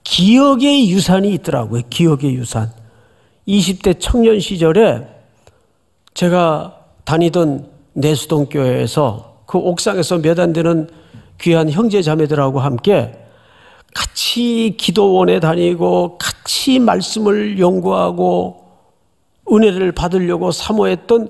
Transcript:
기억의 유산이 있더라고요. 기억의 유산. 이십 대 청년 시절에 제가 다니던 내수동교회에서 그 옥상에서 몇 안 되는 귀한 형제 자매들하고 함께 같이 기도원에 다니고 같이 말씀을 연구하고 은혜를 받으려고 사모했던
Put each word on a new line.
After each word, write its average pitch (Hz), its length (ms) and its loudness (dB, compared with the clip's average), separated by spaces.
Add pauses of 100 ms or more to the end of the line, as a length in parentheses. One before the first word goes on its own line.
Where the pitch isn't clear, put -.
기억의 262 880 2
유산이 190 460 2
있더라고요. 120 540 -4
기억의 147 440 0
유산. 117 380 -6 (760)
이십 196 380 0
대 185 100 4
청년 226 460 2
시절에 165 680 0 (1080)
제가 175 640 0 (260)
다니던 160 640 0 (240)
내수동교회에서 135 1500 -2
그 - 120 -2
옥상에서 180 640 -2
몇 165 200 0
안 170 140 0
되는 165 360 -2 (500)
귀한 160 300 2
형제 202 320 0
자매들하고 147 580 0
함께 135 540 0 (800)
같이 233 840 -2
기도원에 185 600 2
다니고 175 800 0
같이 - 640 -2
말씀을 208 800 0
연구하고 180 1080 -2 (840)
은혜를 190 400 2
받으려고 175 600 -2
사모했던 214 800 -2